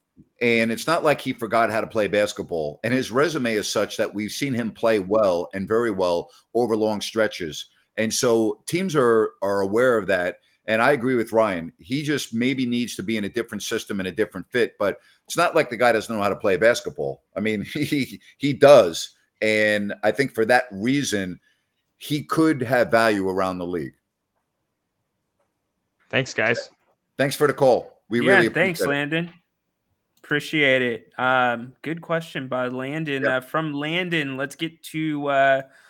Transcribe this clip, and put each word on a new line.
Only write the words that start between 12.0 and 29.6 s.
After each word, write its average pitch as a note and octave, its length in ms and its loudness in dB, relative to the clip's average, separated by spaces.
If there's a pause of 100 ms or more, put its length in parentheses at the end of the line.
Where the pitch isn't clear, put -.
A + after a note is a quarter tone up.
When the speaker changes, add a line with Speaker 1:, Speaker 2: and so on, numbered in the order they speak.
Speaker 1:
just C#3 300 -4
maybe B2+ 320 -2
needs A#2+ 320 -2
to G#2 60 -8
be A2 140 -4
in G#2 60 -4
a G2 60 -6
different A2 340 -6
system G#2+ 360 -6
and F#2 80 -4
a F#2 40 -4
different F#2 400 -4
fit. A#2 260 0
But G2 220 -2 (260)
it's - 120 -8
not E3+ 180 0
like D3+ 140 2
the A2+ 80 -8
guy A#2+ 140 4
doesn't A2 220 -2
know G#2+ 80 -2
how G2+ 80 2
to F#2 60 0
play F#2+ 220 0
basketball. D#2 680 0 (120)
I F#2+ 40 -6
mean, G#2 240 -2
<laughs> G2 100 -10
he, C#3+ 480 -4 (160)
he C#3 160 -2
does. A#2 640 6 (260)
And G#2+ 520 2 (100)
I G#2+ 80 4
think C3+ 220 -2
for A2+ 120 0
that B2 260 4
reason, G2+ 680 -4 (580)
he D3 240 -6
could D#3+ 400 0
have A#2+ 300 0
value A2+ 380 2
around F#2 280 -2
the F2+ 80 -8
league. E2 300 -6 (2250)
Speaker 2:
Thanks, B2+ 240 -2
guys. A#2 360 0 (480)
Speaker 1:
Thanks C#3 180 0
for D3 120 4
the C3+ 60 0
call. - 560 2
We A#2+ 100 0
Speaker 3:
Yeah, F3 160 6
Speaker 1:
really A#2 140 6
Speaker 3:
thanks, E3+ 320 0
Speaker 1:
appreciate F#2 40 2
it. C3+ 40 2
Speaker 3:
Landon. D3 440 -2 (880)